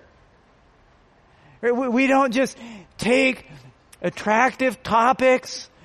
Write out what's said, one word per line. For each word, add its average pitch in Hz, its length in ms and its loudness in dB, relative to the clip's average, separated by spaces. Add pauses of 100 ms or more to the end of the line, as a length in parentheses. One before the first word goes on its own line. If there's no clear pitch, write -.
(1600)
We, 233 80 0
we 247 380 0
don't 269 240 2
just 262 240 -2 (420)
take 262 480 0 (560)
attractive 226 800 0
topics 247 840 0 (160)